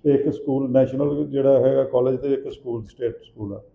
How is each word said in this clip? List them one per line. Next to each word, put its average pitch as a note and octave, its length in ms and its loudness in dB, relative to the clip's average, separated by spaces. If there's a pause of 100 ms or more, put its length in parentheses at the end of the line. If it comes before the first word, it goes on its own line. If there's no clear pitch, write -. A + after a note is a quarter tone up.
ਤੇ D3 80 4
ਇੱਕ C#3 180 2
ਸਕੂਲ C3+ 420 -4
ਨੈਸ਼ਨਲ C#3 540 0
ਜਿਹੜਾ C3+ 340 2
ਹੈਗਾ C3+ 240 4
ਕਾਲਜ B2+ 360 0
ਤੇ C#3 140 -2
ਇੱਕ - 180 -6
ਸਕੂਲ A#2 320 -8
ਸਟੇਟ A#2 320 -8
ਸਕੂਲ G2+ 380 -12
ਆ - 80 -12 (120)